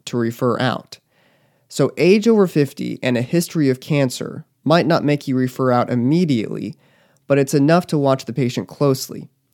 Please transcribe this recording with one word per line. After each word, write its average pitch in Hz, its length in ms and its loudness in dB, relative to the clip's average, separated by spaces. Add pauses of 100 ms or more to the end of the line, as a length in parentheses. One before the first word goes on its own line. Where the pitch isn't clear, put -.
to - 140 -6
refer 120 420 -2
out. - 400 -4 (720)
So - 260 0
age 202 320 4
over 214 180 4
fifty 131 560 -2
and 123 160 0
a 113 40 0
history 160 480 -2
of 127 100 0
cancer - 640 -4 (200)
might 156 220 2
not 151 180 0
make 143 240 -2
you 131 80 0
refer 127 340 0
out 123 180 2
immediately, 123 880 -2 (500)
but 139 120 2
it's 139 160 0
enough 160 340 4
to 160 100 -2
watch 135 280 0
the 117 80 -8
patient 120 340 -4
closely. 131 640 -2 (240)